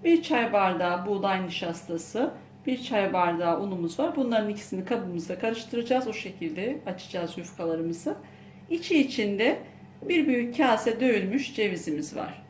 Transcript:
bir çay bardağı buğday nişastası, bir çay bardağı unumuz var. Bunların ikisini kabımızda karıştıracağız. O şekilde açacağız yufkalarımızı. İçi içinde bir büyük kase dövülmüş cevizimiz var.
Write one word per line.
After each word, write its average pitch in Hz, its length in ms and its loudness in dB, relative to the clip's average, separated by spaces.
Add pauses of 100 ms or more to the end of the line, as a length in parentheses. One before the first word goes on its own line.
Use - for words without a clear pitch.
bir 330 200 6
çay 233 300 2
bardağı 185 520 2
buğday 190 420 0
nişastası, 170 840 -4 (360)
bir 254 160 -2
çay 196 300 2
bardağı 170 480 2
unumuz 180 380 -4
var. 330 160 0
Bunların 233 340 2
ikisini 202 360 -6
kabımızda 180 540 -4
karıştıracağız. 233 680 0
O 220 60 -4
şekilde 190 720 -4
açacağız 180 520 -6
yufkalarımızı. 170 800 -4 (540)
İçi 330 320 2
içinde 220 580 2 (420)
bir 330 260 2
büyük 240 300 2
kase 226 420 4
dövülmüş 233 560 2
cevizimiz 170 600 -2
var. 101 340 -8